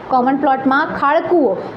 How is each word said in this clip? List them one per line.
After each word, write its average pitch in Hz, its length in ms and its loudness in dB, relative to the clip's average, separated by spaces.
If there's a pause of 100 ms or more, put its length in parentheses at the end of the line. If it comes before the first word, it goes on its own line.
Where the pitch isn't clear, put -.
કોમન 262 280 2
પ્લોટમાં 269 580 0
ખાળકૂવો 294 600 2 (200)